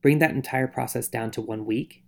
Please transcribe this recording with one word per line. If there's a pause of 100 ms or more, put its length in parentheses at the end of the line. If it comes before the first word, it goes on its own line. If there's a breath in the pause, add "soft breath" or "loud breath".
Bring
that
entire
process
down
to
one
week